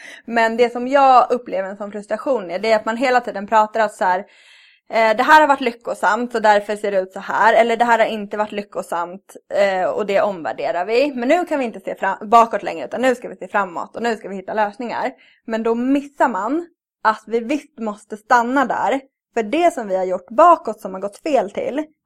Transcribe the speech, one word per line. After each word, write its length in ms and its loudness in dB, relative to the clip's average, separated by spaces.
Men 320 0
det 160 2
som 160 -6
jag 420 6
upplever 460 -4
som 160 -12
frustration 580 -6
är, 80 -6
det 140 0
är 40 6
att 80 -2
man 120 -4
hela 240 2
tiden 260 -8
pratar 340 2
att 140 0
så 100 -4
här, 140 2
eh, 260 2
det 60 0
här 180 8
har 80 4
varit 120 2
lyckosamt 720 -2
så 60 -2
därför 380 2
ser 140 -4
det 100 0
ut 120 -10
så 80 -12
här. 340 2
Eller 220 4
det 80 0
här 140 4
har 80 2
inte 300 -8
varit 160 -4
lyckosamt, 840 -10
eh, 360 0
och 160 -4
det 140 0
omvärderar 640 -4
vi. 300 0
Men 140 -4
nu 160 2
kan 140 -4
vi 60 -4
inte 160 -10
se 140 -8
fram-, 360 -6
bakåt 320 4
längre, 240 -8
utan 160 -6
nu 120 2
ska 140 -10
vi 80 -14
se 120 -16
framåt 480 -4
och 60 -8
nu 140 -2
ska 120 -16
vi 80 -10
hitta 180 -10
lösningar. 580 -4
Men 160 -4
då 120 0
missar 540 0
man 380 -4
att 220 0
vi 140 -2
visst 380 -6
måste 380 -10
stanna 480 2
där. 360 -2
För 80 -2
det 320 2
som 140 -8
vi 80 -2
har 80 0
gjort 260 -6
bakåt 500 4
som 140 -10
har 60 -10
gått 180 -8
fel 320 0
till 340 -6